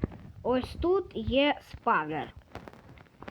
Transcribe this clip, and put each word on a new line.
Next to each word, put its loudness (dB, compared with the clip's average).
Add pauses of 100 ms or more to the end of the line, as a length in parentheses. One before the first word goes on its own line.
(440)
ось 0
тут 4 (100)
є 4 (160)
спавнер. 0 (960)